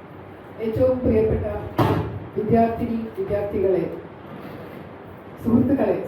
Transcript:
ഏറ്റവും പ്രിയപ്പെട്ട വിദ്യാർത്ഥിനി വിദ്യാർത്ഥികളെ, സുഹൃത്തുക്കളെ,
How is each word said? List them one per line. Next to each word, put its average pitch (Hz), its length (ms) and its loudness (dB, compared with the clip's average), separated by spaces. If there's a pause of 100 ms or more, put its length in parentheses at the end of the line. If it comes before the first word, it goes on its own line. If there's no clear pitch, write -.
(640)
ഏറ്റവും 254 400 4
പ്രിയപ്പെട്ട - 420 4 (920)
വിദ്യാർത്ഥിനി 226 600 2 (200)
വിദ്യാർത്ഥികളെ, 196 680 2 (1600)
സുഹൃത്തുക്കളെ, 233 540 4 (120)